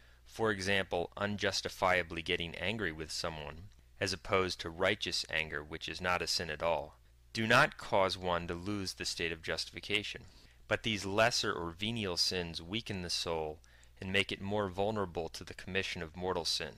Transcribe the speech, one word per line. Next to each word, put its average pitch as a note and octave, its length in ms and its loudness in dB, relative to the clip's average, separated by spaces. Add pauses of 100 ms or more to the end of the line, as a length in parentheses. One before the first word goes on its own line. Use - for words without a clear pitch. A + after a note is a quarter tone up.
(260)
for A2 240 0
example, F#2+ 680 2
unjustifiably F#2 1080 0
getting E2+ 340 -2
angry G2 340 -2
with D#2 220 -8
someone, D#2+ 560 -6 (320)
as F#2+ 120 2
opposed F#2 480 2
to E2+ 100 -6
righteous F#2 600 0
anger, D#2 320 -2
which D#2 260 -8
is E2 120 -6
not F2+ 220 2
a E2 40 -2
sin E2 240 0
at D2+ 120 -4
all, D2+ 360 2 (340)
do A2+ 140 0
not B2+ 320 6
cause F#2+ 400 4
one F2 300 0
to E2+ 60 -2
lose F#2 400 -4
the F2+ 100 -8
state E2+ 260 -2
of E2 120 -6
justification. - 800 -4 (440)
But G#2+ 160 2
these G2+ 240 0
lesser A2 460 4
or E2+ 180 -4
venial G2+ 460 -2
sins E2+ 440 0
weaken F#2 420 -4
the E2+ 80 -4
soul D#2+ 500 -2 (400)
and F#2+ 120 -6
make G2 180 4
it G2+ 100 -4
more G2+ 280 0
vulnerable F#2 600 0
to - 140 -10
the - 120 -12
commission F#2+ 480 -4
of D#2+ 120 -8
mortal F2+ 300 0
sin. D#2+ 320 -2